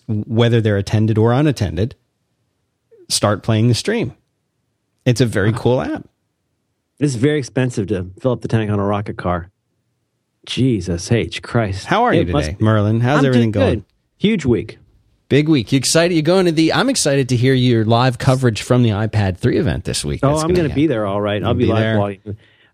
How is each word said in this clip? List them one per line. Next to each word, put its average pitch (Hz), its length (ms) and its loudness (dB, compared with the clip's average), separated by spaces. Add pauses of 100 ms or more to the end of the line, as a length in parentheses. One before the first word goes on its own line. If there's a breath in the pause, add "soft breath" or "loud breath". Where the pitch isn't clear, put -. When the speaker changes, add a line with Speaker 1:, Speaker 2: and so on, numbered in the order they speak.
Speaker 1:
w-, 107 200 -4
whether 117 340 2
they're 104 160 0
attended 107 400 0
or 117 160 4
unattended, 123 600 -2 (1120)
start 104 340 0
playing 113 260 2
the 123 60 4
stream. 208 400 -2 (920)
It's 123 160 2
a 127 40 2
very 104 260 0
Speaker 2:
Wow. 107 60 -2
Speaker 1:
cool 123 240 0
app. - 260 -8 (920)
Speaker 2:
It's 139 160 -2
very 147 240 0
expensive 123 480 -4
to 92 320 -4
fill 127 140 0
up 113 80 -6
the - 60 -6
tank 110 220 0
on 104 100 0
a 98 60 -2
rocket 101 320 -4
car. 87 320 -4 (960)
Jesus 95 680 -2
H 101 300 -2
Christ. 101 440 -4
Speaker 1:
How 214 180 0
are 226 100 2
you - 80 4
Speaker 2:
It 87 80 -2
must 78 160 -2
Speaker 1:
today, 76 140 -8
Speaker 2:
be. 110 60 -2
Speaker 1:
Merlin? 107 340 2
How's 131 200 2
Speaker 2:
I'm 139 60 4
Speaker 1:
everything 120 260 2
Speaker 2:
doing 104 140 0
Speaker 1:
going? 85 140 0
Speaker 2:
good. - 60 -14 (320)
Huge 196 280 0
week. 117 320 -2 (520)
Speaker 1:
Big 151 200 2
week. 139 220 0
You 139 60 4
excited? 170 360 0
You 156 80 2
going 180 240 2
to 170 60 2
the, 156 220 2
I'm 202 160 0
excited 139 400 0
to 131 60 0
hear 131 200 2
your 123 300 2
live 120 340 2
coverage 131 420 0
from 123 220 2
the 113 60 4
iPad 104 480 0
three - 200 0
event 95 280 -2
this - 200 -6
week. 73 160 -4
Speaker 2:
Oh, 135 80 4
Speaker 1:
That's 156 120 0
Speaker 2:
I'm 165 80 -2
Speaker 1:
gonna 180 80 2
Speaker 2:
gonna 156 120 0
Speaker 1:
happen. 135 140 -2
Speaker 2:
be - 40 4
there, 110 200 -2
all 101 140 -2
right. 104 200 -2
I'll 98 80 -2
Speaker 1:
You'll 98 80 0
Speaker 2:
be 120 80 0
Speaker 1:
be - 60 2
Speaker 2:
live 110 100 0
Speaker 1:
there. 110 160 0
Speaker 2:
blogging. 101 400 -4 (360 soft breath)